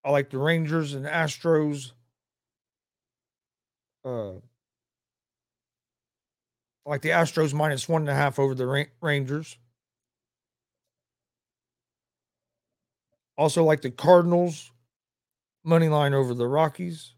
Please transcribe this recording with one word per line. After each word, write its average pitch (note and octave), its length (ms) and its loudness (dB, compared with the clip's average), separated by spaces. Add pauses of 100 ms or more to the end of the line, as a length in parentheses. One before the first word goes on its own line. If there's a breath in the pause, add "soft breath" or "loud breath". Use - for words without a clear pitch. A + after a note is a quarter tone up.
I C#3 60 -4
like C#3 200 0
the C3 80 -8
Rangers D#3 560 -2
and C#3 120 -10
Astros, D3+ 840 -2 (2000)
uh, A#2 260 -8
I F#2 40 -16 (2500)
like C#3+ 120 -4
the D#3 80 -2
Astros D#3+ 420 0
minus D3 360 -2
one D#3+ 140 0
and D3 80 -2
a C3+ 40 -2
half C#3+ 240 0
over C3+ 160 2
the B2+ 120 -4
Ra-, C#3+ 180 -2 (160)
Rangers. D3 580 -4 (3750)
Also D#3 280 2
like D#3 180 4
the B2+ 80 -6
Cardinals F3 800 4 (920)
money E3 240 4
line D3 260 2
over B2+ 200 0
the A#2+ 120 -2
Rockies. D#3 720 -2